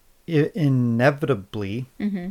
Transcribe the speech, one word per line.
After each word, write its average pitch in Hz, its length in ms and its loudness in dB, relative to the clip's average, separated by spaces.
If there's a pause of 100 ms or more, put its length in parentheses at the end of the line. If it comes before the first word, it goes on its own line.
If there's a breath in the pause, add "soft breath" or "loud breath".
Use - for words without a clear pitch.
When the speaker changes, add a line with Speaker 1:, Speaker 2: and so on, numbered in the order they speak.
(280)
Speaker 1:
i-, 151 280 2
inevitably, 123 1300 0 (140)
Speaker 2:
Mm-hmm. 196 320 -6